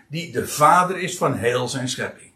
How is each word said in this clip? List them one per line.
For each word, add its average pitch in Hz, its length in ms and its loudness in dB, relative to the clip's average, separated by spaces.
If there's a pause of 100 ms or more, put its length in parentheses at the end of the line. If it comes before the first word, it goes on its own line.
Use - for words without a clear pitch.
die 165 240 -8
de 110 140 -4
Vader 175 520 4
is 175 180 -6
van 151 180 0
heel 120 340 0
zijn 127 200 -4
schepping. - 480 -8